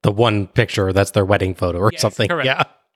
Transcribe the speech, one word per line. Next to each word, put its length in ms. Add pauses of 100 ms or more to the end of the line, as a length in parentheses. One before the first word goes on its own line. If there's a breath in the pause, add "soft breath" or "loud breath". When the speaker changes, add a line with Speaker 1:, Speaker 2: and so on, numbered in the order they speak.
Speaker 1:
the 100
one 340
picture 460
that's 200
their 120
wedding 300
photo 240
or 140
Speaker 2:
Yes, 80
Speaker 1:
something. 280
Speaker 2:
correct. 180
Speaker 1:
Yeah. 180 (320)